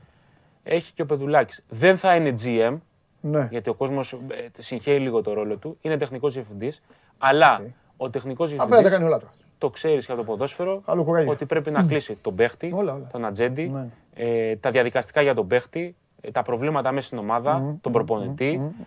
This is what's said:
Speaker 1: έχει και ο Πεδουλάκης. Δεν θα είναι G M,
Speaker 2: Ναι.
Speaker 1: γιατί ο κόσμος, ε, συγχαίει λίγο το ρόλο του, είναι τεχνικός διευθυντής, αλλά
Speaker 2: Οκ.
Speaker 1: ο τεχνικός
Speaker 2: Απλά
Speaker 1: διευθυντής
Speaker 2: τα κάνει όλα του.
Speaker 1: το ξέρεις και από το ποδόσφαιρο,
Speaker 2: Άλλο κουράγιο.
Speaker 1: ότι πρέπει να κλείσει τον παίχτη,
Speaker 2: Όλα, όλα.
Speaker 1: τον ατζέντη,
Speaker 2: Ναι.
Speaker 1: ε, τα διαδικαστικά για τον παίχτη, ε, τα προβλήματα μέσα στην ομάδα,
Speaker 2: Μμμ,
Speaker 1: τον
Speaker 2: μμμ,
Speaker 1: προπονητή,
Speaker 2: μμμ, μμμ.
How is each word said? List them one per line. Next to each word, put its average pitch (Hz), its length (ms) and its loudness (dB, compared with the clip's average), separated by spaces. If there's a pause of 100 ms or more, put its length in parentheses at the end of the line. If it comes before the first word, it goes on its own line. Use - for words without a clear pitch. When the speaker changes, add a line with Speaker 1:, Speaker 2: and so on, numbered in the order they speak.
(640)
Speaker 1:
έχει - 300 -4
και - 80 -8
ο 160 40 -4
Πεδουλάκης. 143 640 2
Δεν 170 280 4
θα 180 180 4
είναι 151 180 2 (100)
G 117 280 2
M, 147 60 -4 (440)
Speaker 2:
Ναι. 147 300 0
Speaker 1:
γιατί 117 180 -4
ο 117 40 -2
κόσμος, 135 400 -4
ε, 131 40 -14 (400)
συγχαίει 139 420 0
λίγο 120 220 0
το 104 120 -4
ρόλο 104 240 -2
του, 151 240 -12
είναι 156 160 -2
τεχνικός 135 360 -4
διευθυντής, 113 480 -10 (360)
αλλά 135 440 6
Speaker 2:
Οκ. 101 60 -12 (300)
Speaker 1:
ο - 120 -6
τεχνικός 135 420 -4
Speaker 2:
Απλά 147 140 -2
Speaker 1:
διευθυντής 214 260 8
Speaker 2:
τα 190 60 4
κάνει 165 120 2
όλα 135 100 4
του. - 80 -12 (300)
Speaker 1:
το 143 120 -2
ξέρεις 147 360 0
και - 60 -12
από 120 100 -4
το 110 60 -6
ποδόσφαιρο, 143 580 -4
Speaker 2:
Άλλο 175 180 0
κουράγιο. 156 280 2
Speaker 1:
ότι 143 140 -4
πρέπει 156 260 -2
να 151 120 2
κλείσει 143 320 0
τον 101 200 -6
παίχτη, 120 400 0
Speaker 2:
Όλα, 185 180 -2
όλα. 135 180 -10
Speaker 1:
τον 120 140 -6
ατζέντη, 123 440 -2
Speaker 2:
Ναι. 135 160 -8 (280)
Speaker 1:
ε, 117 420 -2
τα 123 160 -2
διαδικαστικά 123 500 2
για 139 120 4
τον 110 140 0
παίχτη, 165 480 -2 (260)
ε, 113 100 -12
τα 123 100 -2
προβλήματα 131 500 -2
μέσα 135 140 -4
στην 127 120 -10
ομάδα, 117 400 -2
Speaker 2:
Μμμ, 135 80 -2
Speaker 1:
τον 147 180 -6
Speaker 2:
μμμ, 127 80 -2
Speaker 1:
προπονητή, 117 680 -2
Speaker 2:
μμμ, 131 80 -4
μμμ. 156 60 -6 (160)